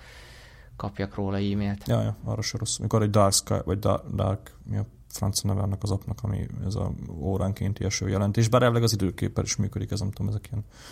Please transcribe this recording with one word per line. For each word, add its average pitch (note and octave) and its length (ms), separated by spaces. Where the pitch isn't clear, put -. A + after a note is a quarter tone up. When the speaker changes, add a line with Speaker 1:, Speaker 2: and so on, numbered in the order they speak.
Speaker 1:
kapjak G2+ 380
róla G2 220
e-mailt. G2+ 520
Speaker 2:
Ja, A#2 140
ja, G#2+ 220
arra A2 180
se - 160
rossz. - 180
Mikor G#2+ 260
egy G#2+ 80
Dark G2+ 220
Sky, - 220
vagy G2+ 140
Da-, G2+ 240
Dark, G2 400
mi G#2 120
a G#2 100
francia G2 420
neve G2 120
annak G2 200
az G#2 80
appnak, - 320
ami G2+ 240
ez F#2+ 80
a F#2+ 180
óránkénti F#2+ 640
eső G2 240
jelentés, G2+ 400
bár B2 140
elvileg A#2+ 200
az A2+ 100
időképpel G2 520
is G2+ 120
működik, G2 340
ez G2+ 100
nem G2 100
tudom, G2+ 180
ezek G#2+ 240
ilyen G2+ 120